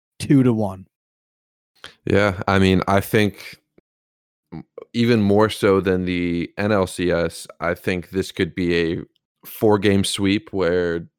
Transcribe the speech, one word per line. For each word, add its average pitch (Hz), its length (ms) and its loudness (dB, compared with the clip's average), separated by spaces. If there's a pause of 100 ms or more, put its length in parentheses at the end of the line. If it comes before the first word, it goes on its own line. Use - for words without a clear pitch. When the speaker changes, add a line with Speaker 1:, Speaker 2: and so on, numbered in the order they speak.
(200)
Speaker 1:
two 139 240 2
to 123 100 2
one. 95 320 -6 (1200)
Speaker 2:
Yeah, 98 420 2
I 98 120 2
mean, 95 280 4
I 98 120 2
think - 580 -2 (960)
m-, 78 120 -14 (280)
even 117 280 2
more 101 280 4
so 98 300 2
than 92 260 0
the 87 520 -2
N 104 140 -2
L 95 140 2
C 90 240 -4
S, 85 380 -2 (140)
I 85 120 -2
think 90 360 -6
this 92 220 -4
could 87 220 -4
be 85 400 0
a 95 100 -6 (420)
four-game 104 580 2
sweep 101 480 -2
where 87 560 -2 (120)